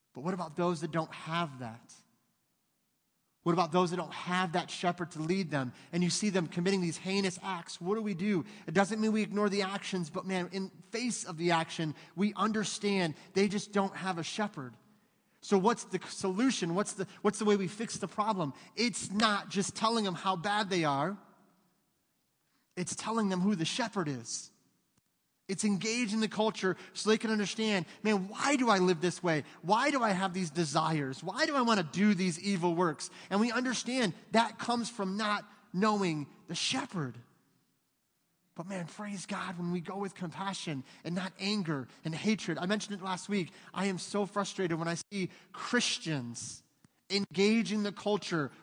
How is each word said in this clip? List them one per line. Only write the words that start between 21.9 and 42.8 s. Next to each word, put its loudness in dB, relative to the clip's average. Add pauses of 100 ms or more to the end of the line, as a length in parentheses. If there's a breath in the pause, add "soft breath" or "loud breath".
It's -4
telling 0
them 0
who 2
the -2
shepherd -2
is. -8 (960)
It's -6
engaging 0
the 2
culture 0 (180 loud breath)
so 0
they 6
can 0
understand, 0 (180 loud breath)
"Man, 2
why 2
do 4
I 8
live 4
this 0
way? 2 (160 loud breath)
Why 4
do 2
I 4
have 0
these -2
desires? 0
Why 0
do 0
I 4
want 6
to 2
do 4
these 0
evil 2
works?" 2 (180 loud breath)
And 2
we 4
understand 0 (180)
that 4
comes -2
from -4
not 0 (280 loud breath)
knowing 2 (220 loud breath)
the -6
shepherd. -4 (1400)
But -8
man, -6
praise -8
God, -6
when -2
we 0
go -8
with -4
compassion -6 (220 loud breath)
and -4
not -4
anger -2 (160 loud breath)
and -4
hatred. 0
I -2
mentioned -2